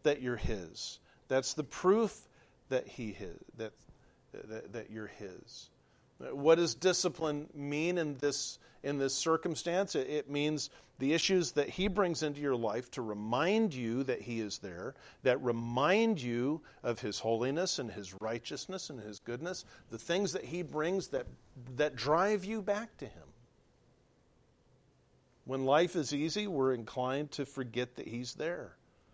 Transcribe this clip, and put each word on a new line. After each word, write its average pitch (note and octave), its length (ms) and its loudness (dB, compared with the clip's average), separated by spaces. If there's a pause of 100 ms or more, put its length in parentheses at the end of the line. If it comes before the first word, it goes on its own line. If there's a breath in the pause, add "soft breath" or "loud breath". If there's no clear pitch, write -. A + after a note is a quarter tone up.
that D3 180 4
you're B2 160 -2
his. F#2+ 600 -4 (300 soft breath)
That's C3 260 2
the D#3 100 -4
proof G3+ 640 2 (400 soft breath)
that C3 180 0
he G#2+ 260 -8
his, F#2+ 260 -12 (180)
that, A2 160 -8 (600 soft breath)
that, A2 420 -12
that A2+ 160 -10
you're A2 160 -10
his. - 640 -16 (480 soft breath)
What C#3 360 6
does E3 220 4
discipline D#3 800 2
mean D3+ 440 0
in D3+ 200 0
this, - 420 -2 (240 soft breath)
in C#3+ 140 0
this C3+ 160 2
circumstance? E3+ 840 0
It, C3 120 2
it C#3+ 220 -2
means D3 400 0 (300 loud breath)
the C3+ 120 4
issues E3+ 400 4
that C#3+ 160 2
he F#3+ 200 0
brings F3+ 340 2
into D3 180 -2
your C#3+ 140 2
life A#2 380 0
to C3 100 -4
remind C3 720 2
you B2 300 -2
that B2 180 -2
he A#2+ 160 -4
is G#2 200 -4
there, G2 360 -8 (300 loud breath)
that C3 180 4
remind C3+ 800 2
you B2 400 0 (220 loud breath)
of A#2+ 160 0
his G#2+ 180 -2
holiness B2+ 600 0
and A#2+ 100 -6
his F#2 300 -10
righteousness A#2+ 720 -6
and C3 100 -10
his G#2 180 -10
goodness, D3+ 460 -6 (260 loud breath)
the A2+ 80 -8
things F3 340 0
that - 120 -6
he E3 180 -6
brings D#3+ 460 -2
that, - 180 -4 (500)
that C#3+ 200 2
drive F3+ 480 4
you G#3+ 180 -4
back G#3 360 -2
to C3+ 80 -8
him. - 220 -18 (2250)
When C3 180 -2
life D#3+ 320 6
is D3 180 0
easy, D#3+ 320 -2
we're C3+ 280 2
inclined B2+ 580 -4
to C#3+ 120 -4
forget B2 520 -4
that - 100 -10
he's A#2+ 280 -8
there. D#3 420 -8 (380 soft breath)